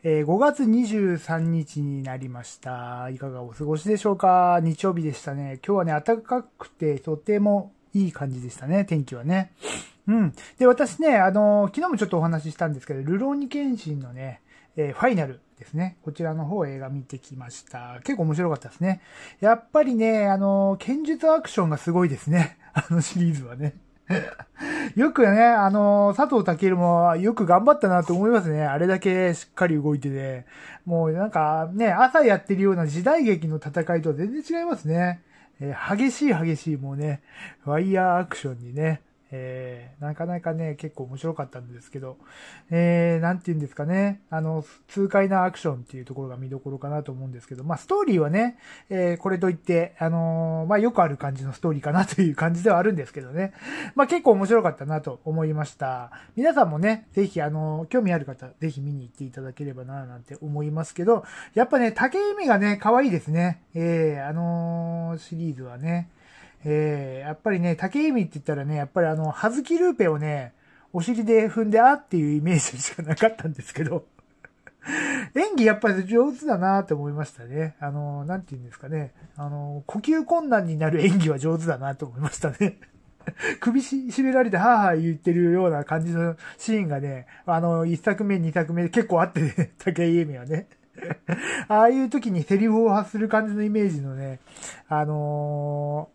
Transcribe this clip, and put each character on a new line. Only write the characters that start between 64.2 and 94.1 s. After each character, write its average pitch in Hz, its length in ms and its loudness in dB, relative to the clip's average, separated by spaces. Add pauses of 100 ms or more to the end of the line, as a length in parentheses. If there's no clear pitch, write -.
ー、 139 80 -6
あ 151 60 -6
の 170 800 -4
ー、 - 20 -12
シ 165 180 -12
リ 160 180 -4
ー - 20 -10
ズ 131 60 -12
は 123 160 -14
ね。 170 320 -4 (540)
え 147 600 -2
ー、 - 20 -10
や 156 60 -8
っ - 80 -12
ぱ 214 100 -2
り 185 100 0
ね、 175 160 0
武 285 300 -2
井 302 60 2
美 233 100 2
っ - 40 2
て - 80 -10
言 143 80 -10
っ - 20 -20
た 151 100 -2
ら 139 100 -4
ね、 151 120 -2
や 143 80 -2
っ 139 40 -8
ぱ 185 140 -2
り 165 60 4
あ 156 60 0
の、 156 160 -2
葉 214 200 -2
月 277 260 -2
ル 359 140 4
ー 269 40 -4
ペ 185 140 2
を 151 100 0
ね、 147 360 -6 (380)
お 175 100 -4
尻 226 220 -2
で 220 240 4
踏 226 160 -2
ん 214 60 -2
で、 220 100 6
あ 262 140 8
っ 285 100 -6
て - 120 -4
い 147 180 2
う - 20 0
イ 147 40 0
メ 170 140 2
ー - 0 -
ジ 139 260 0
し - 140 -8
か 170 80 -10
な 156 140 -2
か 220 120 4
っ 220 80 0
た 165 120 -8
ん 156 40 -4
で 127 100 -12
す - 120 -20
け 156 100 -4
ど。 160 220 -6 (760)
<laughs> 277 520 -6
演 381 220 0
技 240 80 4
や 214 100 6
っ 208 40 -4
ぱ 214 140 0
り 190 120 -2
上 233 280 4
手 269 120 -14
だ 233 140 0
な 190 220 2
っ 196 60 -8
て 160 80 -2
思 143 140 -6
い 143 40 -6
ま 151 120 -6
し - 80 -14
た 120 120 -20
ね。 151 360 -6
あ 143 100 -6
の、 143 340 -8
な 180 120 -6
ん 190 40 -8
て 175 100 -20
言 135 80 -12
う 123 40 -14
ん 123 40 -16
で 117 60 -20
す - 60 -20
か 135 100 -16
ね。 151 240 -6 (240)
あ 143 120 -10
の、 147 380 -8
呼 214 140 -6
吸 320 240 0
困 330 240 0
難 208 180 2
に 160 100 -2
な 160 140 0
る 165 140 2
演 196 140 4
技 156 120 4
は 139 80 0
上 160 200 0
手 165 80 -4
だ 143 120 -2
な 139 160 -6
と 143 120 -8
思 123 120 -12
い - 20 -6
ま 151 100 -2
し - 80 -14
た 151 120 -2
ね。 - 280 -2 (400)
<laughs> - 420 -6
首 240 200 2
し-、 262 320 -6
絞 262 160 0
め 262 60 0
ら 254 80 4
れ 233 80 2
て、 190 60 0
は 180 80 2
ぁ 226 220 6
は 175 80 4
ぁ 160 60 2
言 165 140 0
っ - 20 -6
て 170 160 0
る 170 200 4
よ 185 140 4
う 170 40 4
な 143 140 -2
感 165 200 -2
じ 170 80 -4
の 165 240 -2 (220)
シ 220 200 -2
ー 196 60 -2
ン 160 40 -4
が 139 120 -4
ね、 135 260 -8 (200)
あ 165 140 2
の、 165 260 0
一 165 120 0
作 208 260 -2
目、 196 140 0
二 165 140 0
作 165 200 -2
目 170 160 0
結 226 200 0
構 170 140 2
あ 185 40 2
っ 175 60 -12
て 160 80 -2
ね、 160 340 -2
<laughs> - 40 -20
武 170 300 0
井 170 100 4
絵 165 60 2
美 147 120 -8
は 123 80 -14
ね。 160 240 -6 (500)
<laughs> 240 500 -6
あ 214 140 6
あ 233 60 8
い 262 160 4
う 226 60 -4
時 233 200 -2
に 175 120 0
セ 196 160 2
リ 220 80 2
フ 226 180 4
を 220 60 4
発 202 200 0
す 214 80 -6
る 220 100 0
感 220 200 0
じ 208 60 -4
の 208 80 -2
イ 214 80 0
メ 208 120 2
ー 196 60 2
ジ 147 140 -4
の 135 120 -8